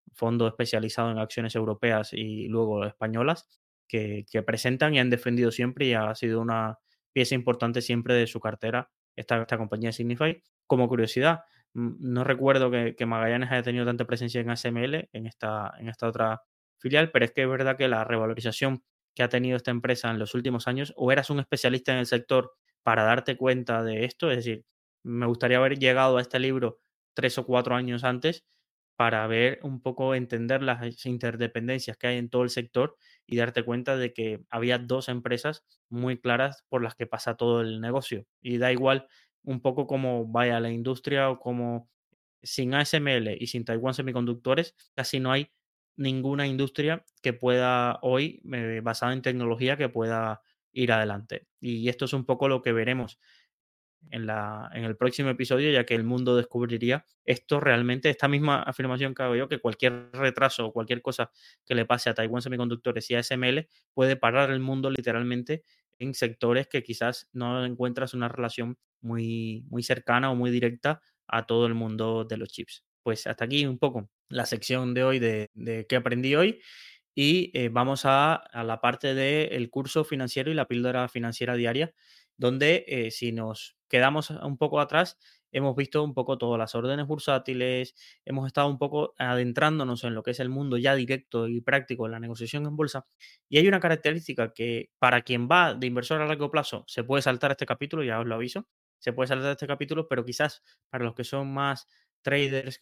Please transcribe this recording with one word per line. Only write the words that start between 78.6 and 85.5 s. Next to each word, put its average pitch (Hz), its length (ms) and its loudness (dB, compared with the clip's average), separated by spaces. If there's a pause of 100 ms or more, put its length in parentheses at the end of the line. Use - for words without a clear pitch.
la 113 160 -4
parte 131 340 0
del 135 560 0
curso 139 320 -2
financiero 135 480 -4
y 160 40 -2
la 139 120 0
píldora 123 420 -2
financiera 120 460 -4
diaria, 123 400 -2 (420)
donde, 135 520 4
eh, 117 220 -2
si 117 200 -4
nos 110 460 -8 (120)
quedamos 139 420 4
un 147 260 -6
poco 147 240 2
atrás, 156 380 0 (320)